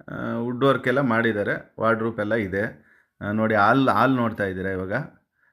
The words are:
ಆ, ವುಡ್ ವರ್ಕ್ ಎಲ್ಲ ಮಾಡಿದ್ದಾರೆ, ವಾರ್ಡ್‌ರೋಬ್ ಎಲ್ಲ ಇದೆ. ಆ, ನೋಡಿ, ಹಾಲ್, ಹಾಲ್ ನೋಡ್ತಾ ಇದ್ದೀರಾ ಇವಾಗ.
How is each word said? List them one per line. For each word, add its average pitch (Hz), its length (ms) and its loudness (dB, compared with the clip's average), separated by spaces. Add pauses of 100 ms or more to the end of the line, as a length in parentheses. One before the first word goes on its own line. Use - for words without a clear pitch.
ಆ, 117 300 -8
ವುಡ್ 120 260 -4
ವರ್ಕ್ 131 240 2
ಎಲ್ಲ 127 120 2
ಮಾಡಿದ್ದಾರೆ, 113 800 0
ವಾರ್ಡ್‌ರೋಬ್ 113 400 0
ಎಲ್ಲ 104 140 -2
ಇದೆ. 101 520 -4 (340)
ಆ, 101 120 -6
ನೋಡಿ, 110 220 0
ಹಾಲ್, 117 340 4
ಹಾಲ್ 117 240 4
ನೋಡ್ತಾ 113 320 -2
ಇದ್ದೀರಾ 92 260 -4
ಇವಾಗ. 92 220 -6 (600)